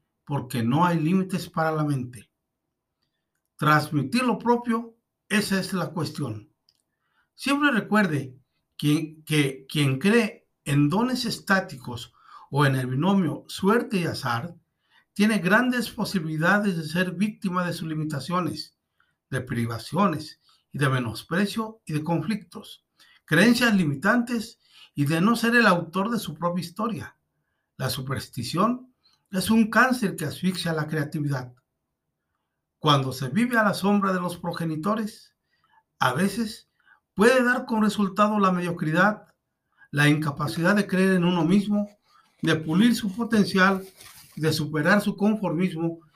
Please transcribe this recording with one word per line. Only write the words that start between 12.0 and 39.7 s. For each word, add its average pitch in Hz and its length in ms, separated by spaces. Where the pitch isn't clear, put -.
o 143 160
en 131 80
el 127 100
binomio 147 600
suerte 220 500
y 170 80
azar, 123 500
tiene 208 260
grandes 233 500
posibilidades 175 880
de 160 60
ser 175 300
víctima 180 520
de 170 80
sus 165 140
limitaciones, 156 880
de 127 100
privaciones 127 1000
y - 20
de 139 120
menosprecio 170 960
y 160 80
de 151 100
conflictos, - 840
creencias 233 500
limitantes 208 840
y 143 120
de 160 160
no 233 160
ser 233 180
el 226 120
autor 190 420
de 233 100
su - 140
propia 175 260
historia. 214 580
La 131 120
superstición 139 1040
es 190 180
un 220 200
cáncer 226 480
que 156 80
asfixia 175 480
la 151 120
creatividad. 143 680
Cuando 135 360
se 131 160
vive 240 280
a 220 60
la 196 100
sombra 196 380
de 185 80
los 175 160
progenitores, 175 960
a 131 140
veces 196 580
puede 247 280
dar 247 240
como 214 180
resultado 208 540
la 196 140
mediocridad, 175 800